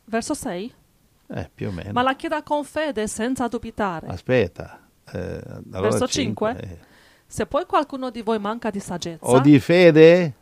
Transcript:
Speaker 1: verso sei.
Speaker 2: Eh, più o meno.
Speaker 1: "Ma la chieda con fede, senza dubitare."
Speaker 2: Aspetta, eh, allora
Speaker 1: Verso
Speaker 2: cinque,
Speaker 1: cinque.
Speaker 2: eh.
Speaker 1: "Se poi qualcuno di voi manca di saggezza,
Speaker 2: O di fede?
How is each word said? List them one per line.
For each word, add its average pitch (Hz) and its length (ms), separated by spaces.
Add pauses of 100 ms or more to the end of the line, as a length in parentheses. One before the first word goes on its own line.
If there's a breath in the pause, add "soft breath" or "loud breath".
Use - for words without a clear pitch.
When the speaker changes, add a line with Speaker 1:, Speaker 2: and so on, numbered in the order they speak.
Speaker 1:
verso 226 300
sei. 208 380 (560)
Speaker 2:
Eh, - 240
più 107 160
o - 40
meno. 90 200
Speaker 1:
"Ma 240 100
la 262 120
chieda 302 280
con 294 220
fede, 262 440
senza 240 400
dubitare." 208 580
Speaker 2:
Aspetta, - 720 (340)
eh, 90 280 (320)
allora 95 160
Speaker 1:
Verso 226 180
Speaker 2:
cinque, 214 480
Speaker 1:
cinque. - 200
Speaker 2:
eh. 85 40 (480 soft breath)
Speaker 1:
"Se - 200
poi 311 200
qualcuno 269 440
di 220 120
voi 220 160
manca 214 320
di 202 80
saggezza, 170 480
Speaker 2:
O 123 140
di 143 180
fede? 170 840